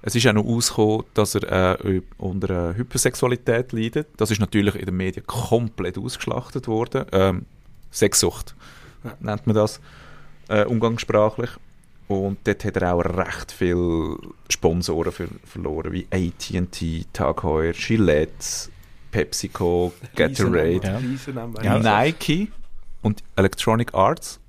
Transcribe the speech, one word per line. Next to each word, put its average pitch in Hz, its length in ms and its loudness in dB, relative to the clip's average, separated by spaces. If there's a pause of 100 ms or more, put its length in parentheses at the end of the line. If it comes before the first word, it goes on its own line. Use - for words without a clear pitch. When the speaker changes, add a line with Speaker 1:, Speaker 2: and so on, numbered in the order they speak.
Speaker 1:
Es 107 120 -4
ist 120 120 4
auch 104 60 6
noch 104 120 4
rausgekommen, 113 580 2 (100)
dass 107 220 2
er, 92 440 2
äh, - 80 -4 (100)
üb-, 90 60 -2 (140)
unter, 92 540 -2
äh, 95 40 -4
Hypersexualität 123 960 0
leidet. 117 360 -2 (100)
Das 110 140 0
ist 104 80 0
natürlich 101 360 2
in 98 100 -8
den 92 120 -2
Medien 95 300 -4
komplett 113 720 -2
ausgeschlachtet - 720 -6
worden. 113 440 -2
Ähm, 95 340 2 (460)
Sexsucht - 640 0 (480)
Speaker 2:
Ja. 110 160 -10
Speaker 1:
nennt 107 260 -6
man 107 100 4
das, 107 240 2 (680)
äh, 107 160 4
umgangssprachlich. 113 840 2 (580)
Und 98 380 -2
dort 104 200 0
hat 98 120 -2
er 90 160 2
auch 87 80 2
recht 87 500 -4
viel 85 680 0 (320)
Sponsoren 85 640 2
ver-, - 160 -8 (180)
verloren, 80 480 -6
wie 90 180 -6
A 95 60 0 (200)
T - 200 -6
and 90 140 -2
T, 82 420 -4
Tag 80 300 -2
Heuer, 80 300 0
Gillette, - 960 2 (420)
PepsiCo, 87 840 -2 (240)
Speaker 2:
Riesennamen, 139 180 4
Speaker 1:
Gatorade, 90 520 2
Speaker 3:
Ja. 98 100 -2
Speaker 2:
Riesennamen. 123 680 -8
Speaker 3:
Ja. 107 160 2
Speaker 1:
Nike 147 720 2 (500)
und 107 220 0 (120)
Electronic 113 580 2
Arts 104 560 0